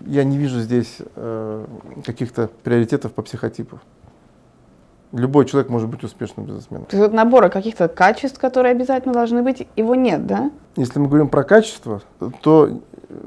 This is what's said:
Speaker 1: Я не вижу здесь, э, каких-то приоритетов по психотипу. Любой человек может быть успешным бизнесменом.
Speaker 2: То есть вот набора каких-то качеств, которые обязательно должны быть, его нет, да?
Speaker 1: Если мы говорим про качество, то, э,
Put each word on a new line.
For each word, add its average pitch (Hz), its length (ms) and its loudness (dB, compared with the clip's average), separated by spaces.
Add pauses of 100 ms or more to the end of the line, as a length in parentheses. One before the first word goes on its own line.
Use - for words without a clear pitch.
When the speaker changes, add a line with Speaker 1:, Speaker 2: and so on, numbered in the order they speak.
Speaker 1:
Я 139 220 -2
не 139 140 0
вижу 135 220 -2
здесь, 120 380 -2 (180)
э, 110 500 -10 (380)
каких-то 120 460 -6 (140)
приоритетов 120 500 0
по - 80 -8
психотипу. - 580 -10 (1300)
Любой 131 320 4
человек 139 240 -2
может 113 180 -2
быть 117 160 -12
успешным 104 420 -12
бизнесменом. 107 400 -14
Speaker 2:
То 202 120 -6
есть 208 100 4
вот 214 60 0
набора 226 340 6
каких-то 196 400 -2
качеств, 214 520 0
которые 254 320 2
обязательно 254 420 -2
должны 240 280 0
быть, 254 240 -2 (120)
его 220 180 0
нет, 240 320 0
да? 233 240 -2 (240)
Speaker 1:
Если 131 240 -2
мы 143 80 2
говорим 147 220 2
про 143 140 0
качество, 160 580 2 (400)
то, 156 260 8
э, - 480 -12 (120)